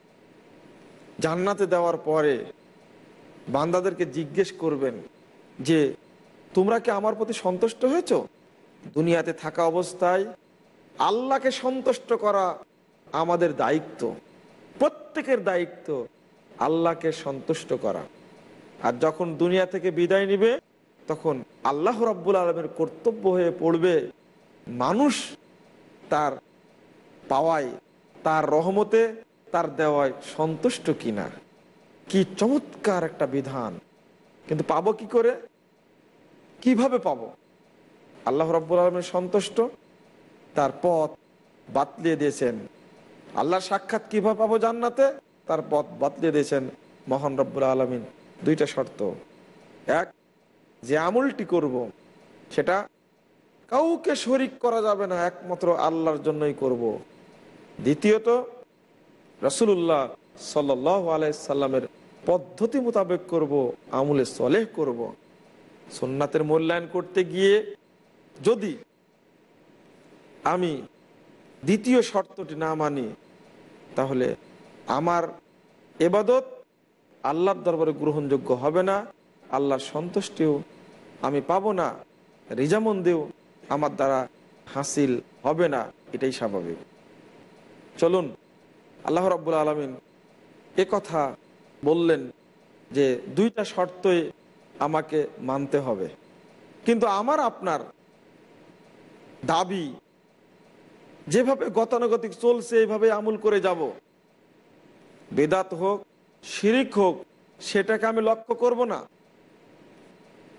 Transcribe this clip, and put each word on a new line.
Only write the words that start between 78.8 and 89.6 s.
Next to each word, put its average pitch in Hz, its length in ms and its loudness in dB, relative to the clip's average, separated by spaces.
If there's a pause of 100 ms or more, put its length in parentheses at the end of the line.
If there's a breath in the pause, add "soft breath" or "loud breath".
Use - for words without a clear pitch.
না, 196 220 0 (460)
আল্লাহর 139 280 0
সন্তুষ্টিও 160 840 -2 (580)
আমি 139 260 -2
পাবো 196 260 0
না, 160 200 -2 (640)
রিজামন্দিও 180 720 0 (400)
আমার 143 260 -2
দ্বারা 135 320 0 (460)
হাসিল 135 480 0 (220)
হবে 160 260 2
না, 120 220 -4 (220)
এটাই 131 180 -2
স্বাভাবিক। 95 460 -6 (1200)
চলুন, 170 380 2 (680)
আল্লাহ 175 240 0
রাব্বুল 165 260 0
আলামিন 151 420 -2 (840)